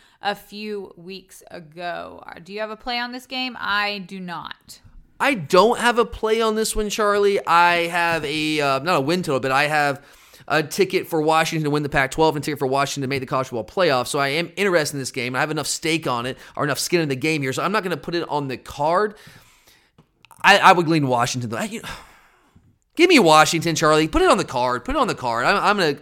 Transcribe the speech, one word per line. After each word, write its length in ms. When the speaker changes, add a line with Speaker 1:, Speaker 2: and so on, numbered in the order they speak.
Speaker 1:
a 140
few 600
weeks 540
ago. 760
Uh, 140
do 140
you 80
have 100
a 60
play 240
on 100
this 160
game? 320
I 400
do 220
not. 600
Speaker 2:
I 160
don't 460
have 180
a 60
play 360
on 140
this 220
one, 140
Charlie. 540
I 440
have 360
a, 360
uh, 180
not 180
a 40
win 220
total, 180
but 120
I 120
have 380
a 160
ticket 440
for 160
Washington 420
to 60
win 120
the 60
Pac-twelve 480
and 60
a 20
ticket 140
for 80
Washington 360
to 60
make 120
the 60
college 220
football 160
playoff. 420
So 120
I 100
am 280
interested 400
in 40
this 100
game. 240
I 60
have 100
enough 160
stake 400
on 200
it, 100
or 80
enough 140
skin 220
in 80
the 80
game 240
here, 120
so 100
I'm 100
not 100
gonna 140
put 180
it 140
on 200
the 100
card. 560
I, 160
I 140
would 160
lean 180
Washington, 420
though. 80
I, 80
you, 160
give 140
me 100
Washington, 560
Charlie. 320
Put 140
it 80
on 80
the 80
card. 400
Put 120
it 20
on 100
the 60
card. 320
I'm, 100
I'm 220
gonna, 240